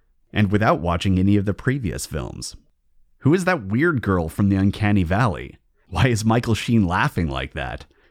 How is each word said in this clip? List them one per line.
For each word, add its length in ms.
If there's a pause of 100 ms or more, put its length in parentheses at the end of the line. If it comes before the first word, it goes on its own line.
(300)
and 220
without 280
watching 380
any 200
of 80
the 80
previous 500
films. 500 (680)
Who 120
is 140
that 180
weird 380
girl 260
from 220
the 60
Uncanny 480
Valley? 520 (340)
Why 180
is 140
Michael 320
Sheen 320
laughing 440
like 240
that? 320 (240)